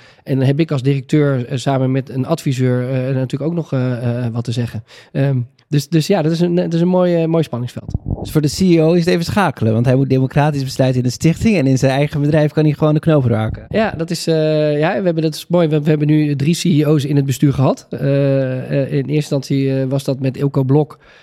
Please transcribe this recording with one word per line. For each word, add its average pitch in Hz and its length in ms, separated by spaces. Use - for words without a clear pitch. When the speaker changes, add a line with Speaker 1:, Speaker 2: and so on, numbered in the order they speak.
Speaker 1:
En 135 140
dan 131 100
heb 143 120
ik 160 120
als 139 100
directeur, 139 640
eh, 135 120
samen 131 340
met 131 180
een 131 160
adviseur, 127 640
eh, 131 260
natuurlijk 135 340
ook 175 60
nog, 160 180
eh, 123 520
eh, 113 80
wat 117 100
te 117 80
zeggen. 117 320
Ehm, 139 280
dus, 147 220
dus 156 180
ja, 196 140
dat 156 100
is 165 80
een, 175 160
dat 175 180
is 165 80
een 175 60
mooi, 180 280
eh, 165 120
mooi 165 160
spanningsveld. 120 500
Speaker 2:
Dus - 120
voor 156 100
de 147 140
C - 40
E 170 220
O 160 120
is 175 120
het 180 80
even 170 120
schakelen, 131 480
want 117 120
hij 127 100
moet 135 140
democratisch 135 540
besluiten 131 380
in 123 60
de 120 60
stichting 180 440
en 135 100
in 131 100
zijn 135 140
eigen 143 300
bedrijf 151 300
kan 156 120
hij 151 100
gewoon 151 200
de 151 60
knoop 147 260
raken. 110 420
Speaker 1:
Ja, 208 240
dat 165 180
is, - 180
eh, 156 520
ja, 190 200
we 196 60
hebben, 160 180
dat 156 120
is - 120
mooi. 170 200
We, 151 140
we 151 80
hebben 151 180
nu 151 280
drie 143 200
C - 80
E 151 220
O's 147 180
in 143 120
het 139 100
bestuur 139 280
gehad. 135 360
Eh, 139 920
eh, 127 100
in 143 60
eerste 135 140
instantie, 135 680
eh, 135 80
was 135 160
dat 139 160
met 131 180
Eelco 139 260
Blok. 139 360